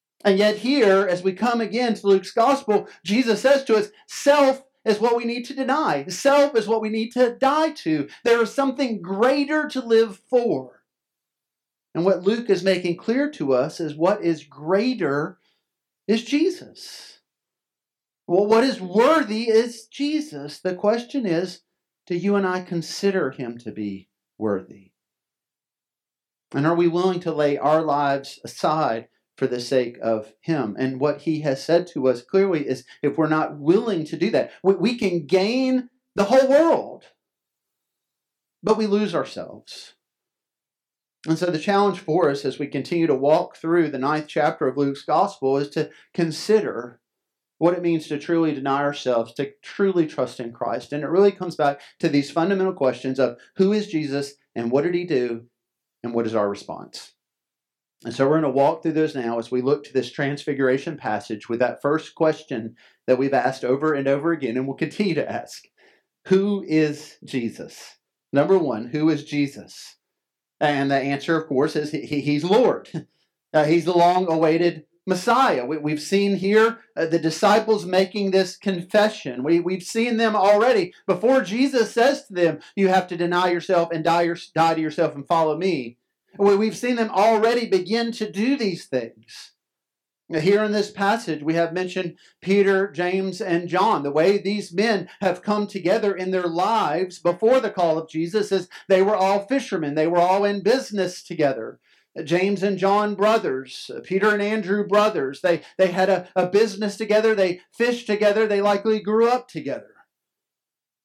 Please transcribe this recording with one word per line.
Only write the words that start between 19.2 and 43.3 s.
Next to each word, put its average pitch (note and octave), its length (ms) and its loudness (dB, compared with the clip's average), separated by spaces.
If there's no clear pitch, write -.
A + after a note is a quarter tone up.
is A#3 380 2
Jesus. C#4+ 760 -6
The F#3 140 -4
question A#3 500 -2
is, F3+ 380 -2
do F3+ 60 -2
you G3 180 0
and G3 100 2
I F#3 160 -2
consider F3+ 680 -2
him A#2+ 280 -10
to A2 120 -12
be G2+ 380 -8
worthy? G2+ 540 -6
And C#3 140 0
are E3+ 80 2
we E3+ 140 4
willing F3+ 320 0
to E3+ 120 -4
lay D3 240 2
our D#3 260 2
lives C#3+ 640 -2
aside C3+ 600 -2
for C3+ 100 0
the B2 140 -4
sake A#2+ 420 -2
of A2 380 -2
him? B2+ 360 -4
And C3 220 -4
what D3 240 -2
he D#3 200 -2
has C3+ 200 -2
said D#3+ 260 0
to C3 200 -2
us A#2+ 140 0
clearly F#3+ 440 0
is, B2+ 180 -6
if C#3+ 160 -2
we're D#3 120 2
not D3+ 300 -2
willing F3+ 480 0
to E3 100 -10
do D3+ 140 -2
that, D3 200 0
we, G3 120 4
we A3+ 240 -2
can F3 280 -2
gain B3 600 0
the G3+ 80 2
whole C4 240 6
world, C#4 560 2
but G#3+ 160 2
we A3 120 0
lose G3+ 260 0
ourselves. - 800 -10
And D#3+ 100 0
so F3+ 80 -2
the D#3 140 -2
challenge G3+ 400 0
for E3 280 0
us C#3 160 -2
as C3 140 -4
we D3 80 -6
continue D#3+ 400 -2
to D3 80 2
walk D3 420 0